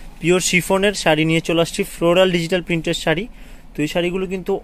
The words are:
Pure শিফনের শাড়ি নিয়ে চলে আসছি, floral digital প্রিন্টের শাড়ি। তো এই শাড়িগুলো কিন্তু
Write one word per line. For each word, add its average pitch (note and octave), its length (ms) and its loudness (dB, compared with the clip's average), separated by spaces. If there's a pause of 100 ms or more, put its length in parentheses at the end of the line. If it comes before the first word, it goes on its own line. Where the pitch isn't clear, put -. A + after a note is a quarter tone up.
(200)
Pure F3 200 4
শিফনের F#3+ 540 2
শাড়ি D#3+ 320 2
নিয়ে D#3+ 160 2
চলে E3 200 0
আসছি, E3+ 220 -2
floral F3+ 480 2
digital F3 300 -2
প্রিন্টের E3 320 -2
শাড়ি। E3+ 340 -2 (480)
তো D3 60 -2
এই D3+ 60 0
শাড়িগুলো F3+ 400 -2
কিন্তু F#3+ 360 -4